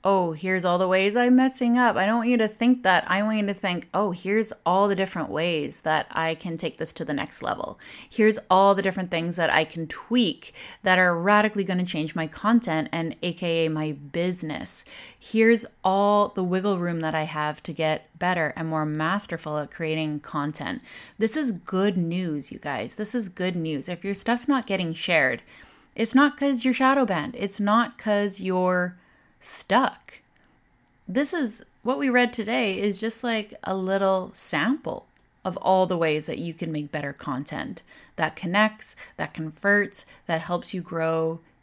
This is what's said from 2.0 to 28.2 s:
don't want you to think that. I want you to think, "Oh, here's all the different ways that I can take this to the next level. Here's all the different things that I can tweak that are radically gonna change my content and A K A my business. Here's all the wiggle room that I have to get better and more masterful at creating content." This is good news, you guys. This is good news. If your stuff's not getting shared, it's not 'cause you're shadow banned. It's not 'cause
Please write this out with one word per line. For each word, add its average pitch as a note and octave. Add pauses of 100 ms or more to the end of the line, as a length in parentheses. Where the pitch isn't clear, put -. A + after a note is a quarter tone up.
don't A3+
want A#3
you B3
to A3
think B3
that. F#3
I F#3+
want G#3+
you G#3
to G3+
think, F3+
"Oh, G3
here's G#3 (120)
all F#3
the G3
different F#3
ways D#3
that D#3
I E3
can E3
take D#3+
this -
to D#3+
the D3
next -
level. - (280)
Here's G#3+ (100)
all G3
the G3
different F#3
things E3+
that E3
I D#3+
can D#3+
tweak - (300)
that F#3
are F3+
radically G#3
gonna F3+
change D#3+
my D#3+
content F3+
and E3
A F3
K E3
A D#3
my D#3
business. D#3+ (340)
Here's A3+ (160)
all G3+
the F#3+
wiggle F#3
room F3
that D#3+
I D#3
have D3+
to E3
get D#3 (120)
better F3
and D#3+
more D#3
masterful D#3
at D3
creating D#3
content." D3 (380)
This G#3+
is C#4+
good F#3+
news, E3
you -
guys. C3+
This G#3+
is G#3+
good F3+
news. D#3+
If F3
your G3+
stuff's A#3
not C4+
getting F#3
shared, C#3+ (540)
it's A3+
not C#4+
'cause C#4
you're C4
shadow C4+
banned. F3
It's G3
not G#3+
'cause G3+